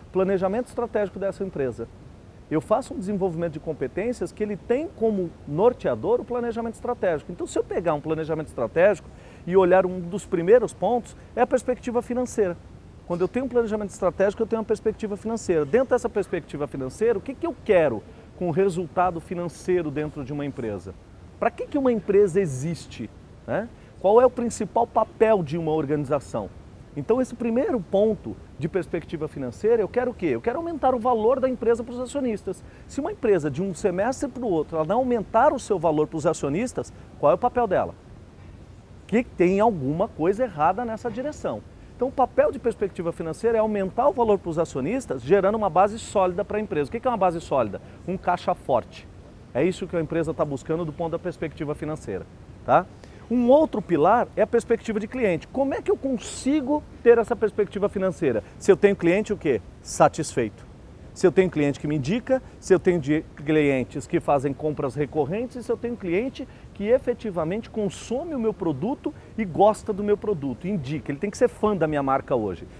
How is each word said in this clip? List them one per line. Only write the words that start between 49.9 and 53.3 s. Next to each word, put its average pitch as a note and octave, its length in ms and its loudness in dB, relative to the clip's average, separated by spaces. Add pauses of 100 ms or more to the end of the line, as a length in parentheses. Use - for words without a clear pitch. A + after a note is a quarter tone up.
a E3+ 40 0
empresa D#3+ 320 -2
tá D#3+ 120 0
buscando D#3 400 -4
do D3+ 80 -8
ponto E3 180 -6
da E3 80 -4
perspectiva D#3 560 -8
financeira, C#3 500 -8 (400)
tá? D3+ 220 4 (440)